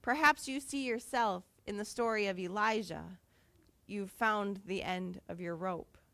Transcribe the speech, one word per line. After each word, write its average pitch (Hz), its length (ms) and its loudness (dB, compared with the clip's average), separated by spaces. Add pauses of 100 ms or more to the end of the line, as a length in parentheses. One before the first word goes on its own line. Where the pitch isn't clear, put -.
Perhaps 302 460 4
you 269 120 -2
see 277 260 -4
yourself 226 580 0 (220)
in 208 100 -4
the 202 80 -2
story 220 440 0
of 185 120 -2
Elijah. 185 800 0 (680)
You've 196 260 -6
found 202 540 0
the 185 160 -2
end 180 460 -4
of 175 140 -8
your 170 140 -4
rope 175 420 -6 (160)